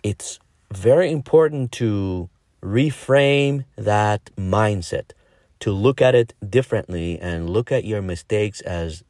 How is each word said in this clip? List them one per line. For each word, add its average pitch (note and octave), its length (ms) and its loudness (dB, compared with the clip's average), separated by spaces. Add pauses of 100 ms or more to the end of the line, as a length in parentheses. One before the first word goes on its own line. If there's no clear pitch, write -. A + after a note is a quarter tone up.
it's - 360 -6 (320)
very B2+ 400 4
important D3+ 600 2
to G2 580 -2 (320)
reframe C#3 1000 0 (120)
that G#2 640 0
mindset, G2+ 720 -2 (500)
to A2+ 100 -2
look G#2+ 300 2
at B2+ 140 6
it A#2 180 2 (160)
differently F#2 720 -2
and E2+ 300 -6
look A2 200 -2
at B2 140 -2
your G#2 160 -4
mistakes G2 600 -6
as E2 480 -8